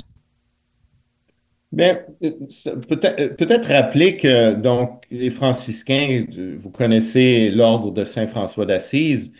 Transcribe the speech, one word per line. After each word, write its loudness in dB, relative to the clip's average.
Bien, 2
euh, -2
ça, -12
peut-être, -2
euh, -2
peut-être 0
rappeler 2
que, 4
donc, -2
les -4
franciscains, -2
euh, -10
vous -16
connaissez 2
l'ordre 2
de -4
Saint -6
François -6
d'Assise. -2